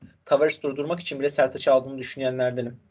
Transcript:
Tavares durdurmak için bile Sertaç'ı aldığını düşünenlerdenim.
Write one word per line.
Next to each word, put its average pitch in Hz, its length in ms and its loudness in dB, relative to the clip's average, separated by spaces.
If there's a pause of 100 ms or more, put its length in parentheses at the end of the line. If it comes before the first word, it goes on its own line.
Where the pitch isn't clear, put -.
(260)
Tavares 147 360 2
durdurmak 147 380 -4
için 143 200 -8
bile 143 100 2
Sertaç'ı 135 440 2
aldığını 131 240 2
düşünenlerdenim. 127 800 -4 (120)